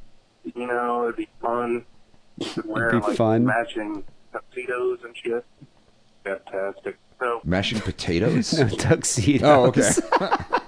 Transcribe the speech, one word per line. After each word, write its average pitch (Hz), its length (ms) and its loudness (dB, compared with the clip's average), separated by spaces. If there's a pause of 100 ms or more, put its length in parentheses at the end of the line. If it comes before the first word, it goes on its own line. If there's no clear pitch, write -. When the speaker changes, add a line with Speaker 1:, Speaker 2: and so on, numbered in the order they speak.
(540)
Speaker 1:
You - 140 -8
know, 240 360 0
it'd 117 120 -2
be 110 120 -8 (140)
fun. 120 420 -2 (540)
You - 120 -6
could - 160 -8
wear, 117 240 0
Speaker 2:
It'd 117 120 2
be - 60 -2
Speaker 1:
like, - 80 0
Speaker 2:
fun. 113 280 4
Speaker 1:
matching 117 600 -2 (280)
tuxedos 123 720 -6
and 117 120 -18
shit. 120 280 -4 (800)
Fantastic. 98 720 -8 (220)
So 120 260 -2
Speaker 3:
Mashing 98 360 -2
potatoes? 98 720 0
Speaker 2:
<laughs> 160 60 -2
No, 131 100 4
tuxedos. 135 720 2
Speaker 3:
Oh, 139 240 8
okay. 127 260 4
Speaker 2:
<laughs> - 500 0 (260)